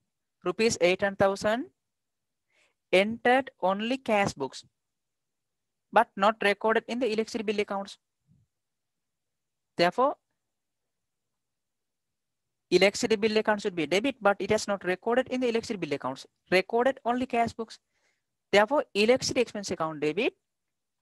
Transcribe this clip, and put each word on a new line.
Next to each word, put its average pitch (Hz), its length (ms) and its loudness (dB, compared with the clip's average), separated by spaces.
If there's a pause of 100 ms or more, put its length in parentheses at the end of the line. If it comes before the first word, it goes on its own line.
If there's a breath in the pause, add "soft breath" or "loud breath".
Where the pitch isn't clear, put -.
(440)
rupees 220 380 0
eight 180 200 2
hundred 196 180 -2
thousand, 214 460 0 (1300)
entered 233 600 2 (100)
only 208 360 -4
cash 202 360 -2
books, 135 300 -10 (1300)
but 233 240 4
not 208 260 2
recorded 220 460 0
in 226 100 -6
the 254 80 -2
electricity 220 380 -4
bill 208 160 -4
accounts. 202 400 -6 (1800)
Therefore, 208 380 2 (2500)
electricity 202 460 4
bill 214 200 0
account 214 240 0
should 190 140 -4
be 160 100 -2
debit, 202 340 0
but 202 200 2
it 202 100 -6
has 214 180 0
not 202 160 -4
recorded 233 440 -2
in 254 140 -4
the 254 60 0
electricity 226 300 -4
bill 156 160 -6
accounts. 135 320 -8 (240)
Recorded 240 560 0
only 247 220 -2
cash 233 260 -2
books. - 240 -14 (720)
Therefore, 214 320 4 (120)
electricity 247 460 2
expense 208 280 -6
account 160 300 -6
debit, 170 340 -2 (680)